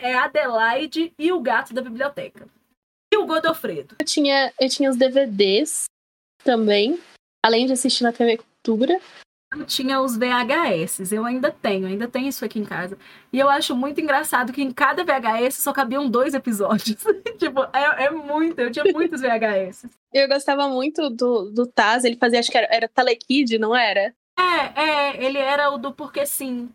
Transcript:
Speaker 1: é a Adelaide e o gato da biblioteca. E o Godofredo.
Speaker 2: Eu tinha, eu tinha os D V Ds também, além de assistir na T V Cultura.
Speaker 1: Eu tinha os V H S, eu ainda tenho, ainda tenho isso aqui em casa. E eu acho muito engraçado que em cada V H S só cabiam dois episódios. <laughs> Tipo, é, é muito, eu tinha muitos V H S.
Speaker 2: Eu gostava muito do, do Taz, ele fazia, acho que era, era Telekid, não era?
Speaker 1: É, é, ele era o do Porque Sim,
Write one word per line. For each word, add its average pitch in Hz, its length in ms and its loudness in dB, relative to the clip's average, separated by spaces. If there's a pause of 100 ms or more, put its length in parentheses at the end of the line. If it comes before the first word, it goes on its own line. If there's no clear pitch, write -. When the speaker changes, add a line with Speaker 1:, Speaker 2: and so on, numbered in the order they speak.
Speaker 1:
é 247 140 -2
a 254 100 2
Adelaide 277 920 0
e 311 140 0
o 359 100 0
gato 240 320 -2
da 240 80 -6
biblioteca. 254 680 -8 (640)
E - 20 4
o 415 80 2
Godofredo. 320 760 -2
Speaker 2:
Eu 302 40 -2
tinha, 277 560 2
eu 262 80 2
tinha 269 220 0
os 254 60 0
D 262 120 4
V 269 180 2
Ds 202 580 0 (600)
também, 220 540 2 (480)
além 226 180 4
de 262 80 2
assistir 247 300 0
na 233 100 4
T 233 120 0
V 233 140 2
Cultura. 254 600 0 (540)
Speaker 1:
Eu 294 120 -10
tinha 269 340 -2
os 262 160 -2
V 247 140 0
H 247 460 0
S, 185 380 -4
eu 220 120 -2
ainda 247 240 0
tenho, 190 360 -2
ainda 202 220 -4
tenho 254 180 -4
isso 269 160 -6
aqui 220 160 -6
em 208 60 -4
casa. 185 320 -8 (340)
E 247 80 -2
eu 277 120 6
acho 285 260 0
muito 285 240 -4
engraçado 277 500 0
que 285 120 -4
em 262 100 -2
cada 285 320 0
V 320 80 2
H 233 300 0
S 269 180 0
só 277 140 -2
cabiam 269 340 -2
dois 254 240 2
episódios. 214 720 -2
<laughs> 440 340 -2
Tipo, 269 340 0
é, 277 320 2
é 285 60 2
muito, 311 500 -2
eu 240 100 -2
tinha 294 220 0
muitos 320 280 -2
V 262 80 0
H 220 300 0
S. 190 320 -6 (240)
Speaker 2:
Eu 277 140 6
gostava 285 400 2
muito 277 420 -2
do, 233 400 0
do 240 160 0
Taz, 240 380 2
ele 240 120 0
fazia, 240 220 2
acho 233 120 -2
que - 60 0
era, 226 140 2
era 226 180 0
Telekid, 247 680 0
não 220 180 0
era? 214 380 0 (240)
Speaker 1:
É, 339 440 0
é, 285 420 0
ele 269 140 -2
era 285 320 2
o 285 60 -2
do 262 160 -8
Porque 285 320 -6
Sim, 247 500 -6